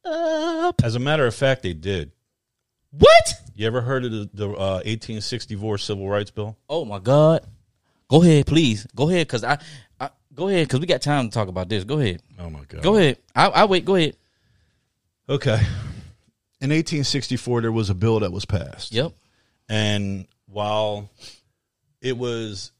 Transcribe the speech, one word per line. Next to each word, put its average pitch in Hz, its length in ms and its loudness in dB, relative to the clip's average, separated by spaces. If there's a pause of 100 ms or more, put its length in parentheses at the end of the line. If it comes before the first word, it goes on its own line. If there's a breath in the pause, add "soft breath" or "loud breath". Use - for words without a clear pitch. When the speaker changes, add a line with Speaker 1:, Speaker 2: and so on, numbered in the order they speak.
Speaker 1:
up. 330 760 -2
Speaker 2:
As 113 120 -2
a 123 60 -4
matter 143 260 2
of 113 80 -2
fact, 135 280 0
they 90 120 -6
did. 80 380 -6 (800)
Speaker 1:
What? 622 420 8 (200)
Speaker 2:
You 104 120 -4
ever 120 160 0
heard 127 240 -2
of 110 60 -4
the, 104 200 -8
the, 101 180 -6
uh, 95 340 -2
eighteen 110 360 -8
sixty-four 107 580 -6
Civil 98 300 -6
Rights 104 220 -2
Bill? 107 260 -10 (120)
Speaker 1:
Oh 156 180 -4
my 104 120 -10
God. 151 460 4 (640)
Go 156 140 8
ahead, 156 240 6
please. 123 480 2
Go 147 140 0
ahead, 175 200 0
'cause 117 160 -6
I, 139 140 0 (400 loud breath)
I, 139 120 -10 (240)
go 175 140 -6
ahead, 170 200 0
'cause 131 100 0
we 175 80 -2
got 151 160 0
time 143 260 0
to - 60 -12
talk 107 140 -2
about 90 200 -6
this. 98 160 -2
Go 139 140 -4
ahead. 95 240 -2 (160)
Speaker 2:
Oh 85 120 -12
my 73 180 -14
God. 76 140 -12
Speaker 1:
Go 208 140 4
ahead. 151 220 4 (160)
I, 156 140 6
I 180 160 4
wait. 190 200 2
Go 190 120 2
ahead. 160 200 0 (1120)
Speaker 2:
Okay. 131 320 0 (1000 loud breath)
In 139 100 -2
eighteen 156 340 0
sixty-four, 123 580 -2
there 113 100 -2
was 110 180 0
a 95 40 0
bill 110 260 2
that 95 120 -2
was 98 120 -8
passed. - 480 -6
Speaker 1:
Yep. 123 200 -2 (560)
Speaker 2:
And 104 580 -2 (200)
while 104 640 -4 (920 loud breath)
it 127 160 -4
was 113 640 -8